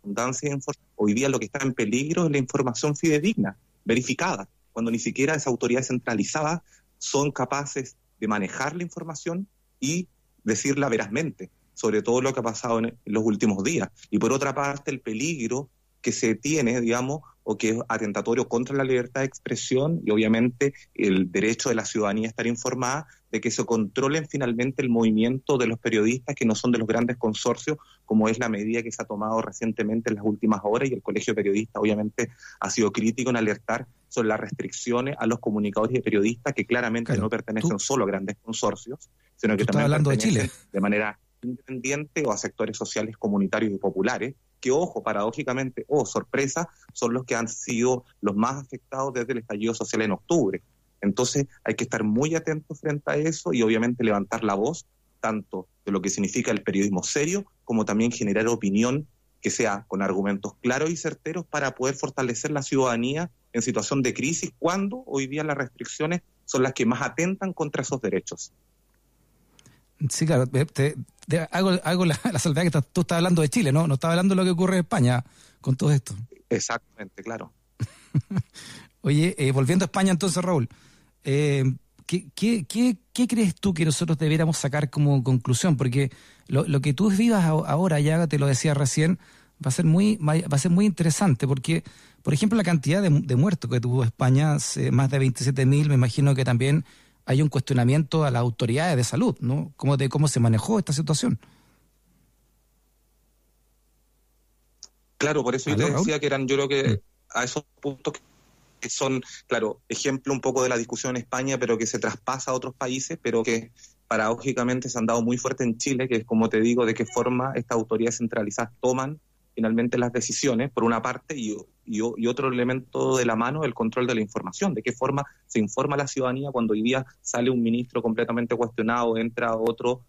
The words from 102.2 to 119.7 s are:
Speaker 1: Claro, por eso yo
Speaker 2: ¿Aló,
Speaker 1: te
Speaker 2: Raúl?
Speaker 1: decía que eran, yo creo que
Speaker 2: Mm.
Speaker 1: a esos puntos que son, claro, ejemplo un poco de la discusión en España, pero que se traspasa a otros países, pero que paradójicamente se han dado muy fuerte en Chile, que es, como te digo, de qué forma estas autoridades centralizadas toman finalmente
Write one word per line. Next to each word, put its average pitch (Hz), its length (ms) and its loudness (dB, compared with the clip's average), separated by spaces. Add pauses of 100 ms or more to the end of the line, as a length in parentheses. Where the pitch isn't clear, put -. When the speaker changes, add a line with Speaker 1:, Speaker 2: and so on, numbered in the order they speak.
Speaker 1:
Claro, 147 260 0
por 123 120 0
eso 131 140 -4
yo 101 60 0
Speaker 2:
¿Aló, 127 100 2
Speaker 1:
te 147 60 0
Speaker 2:
Raúl? 135 140 0
Speaker 1:
decía 151 140 0
que 147 60 -4
eran, 135 220 0
yo 139 80 2
creo 139 140 0
que 135 240 2
Speaker 2:
Mm. - 460 -8
Speaker 1:
a 123 40 0
esos 135 220 -6 (160)
puntos 143 320 -6 (640)
que 113 100 -10
son, 135 320 -2 (260)
claro, 110 420 -2
ejemplo 135 420 -2
un 131 80 -2
poco 127 240 0
de 127 60 2
la 120 80 0
discusión 120 400 -4
en 120 60 -6
España, 131 360 -4
pero 117 180 2
que 113 100 -2
se 107 120 -4
traspasa 127 520 -4
a - 20 0
otros 127 220 -6
países, 135 460 -6
pero 113 220 0
que 113 280 -2 (360)
paradójicamente 120 800 0
se 120 100 -6
han 113 100 0
dado 117 160 2
muy 120 140 0
fuerte 127 260 -4
en 117 140 0
Chile, 131 300 -2
que 120 100 0
es, 107 80 -2
como 113 220 2
te 110 140 2
digo, 120 240 4
de 113 80 2
qué 113 120 -2
forma 123 500 -2
estas 120 200 -4
autoridades 113 440 0
centralizadas 113 600 -4
toman 147 400 -2 (360)
finalmente 113 420 2